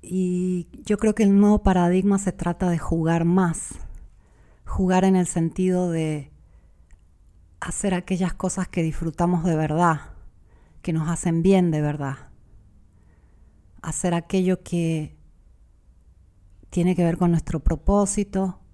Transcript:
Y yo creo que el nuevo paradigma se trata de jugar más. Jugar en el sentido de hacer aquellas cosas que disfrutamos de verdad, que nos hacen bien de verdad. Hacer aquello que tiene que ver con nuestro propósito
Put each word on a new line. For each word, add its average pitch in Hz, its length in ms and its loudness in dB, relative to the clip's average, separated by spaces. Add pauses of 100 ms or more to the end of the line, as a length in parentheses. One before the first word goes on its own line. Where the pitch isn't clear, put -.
Y 180 640 -2 (160)
yo 208 140 -2
creo 214 160 0
que 226 80 0
el 202 120 6
nuevo 208 280 6
paradigma 185 560 2
se 196 140 -2
trata 175 360 -4
de 170 100 0
jugar 165 460 0
más. 175 460 0 (960)
Jugar 185 380 2
en 190 120 4
el 180 100 2
sentido 180 640 0
de 156 400 -4 (1300)
hacer 185 340 -4
aquellas 180 400 -2
cosas 185 340 -6
que 175 140 -4
disfrutamos 165 640 -2
de 170 120 0
verdad, 156 440 0 (800)
que 175 100 -4
nos 160 160 -2
hacen 165 340 -2
bien 180 280 4
de 151 100 0
verdad. 147 480 -6 (1500)
Hacer 170 320 -4
aquello 185 500 0
que 165 540 -4 (1500)
tiene 175 260 0
que 175 100 2
ver 170 120 0
con 175 140 2
nuestro 160 300 -2
propósito 190 1000 0 (140)